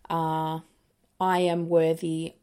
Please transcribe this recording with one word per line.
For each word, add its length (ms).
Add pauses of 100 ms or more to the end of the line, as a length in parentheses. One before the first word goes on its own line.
uh, 520 (600)
"I 200
am 280
worthy 760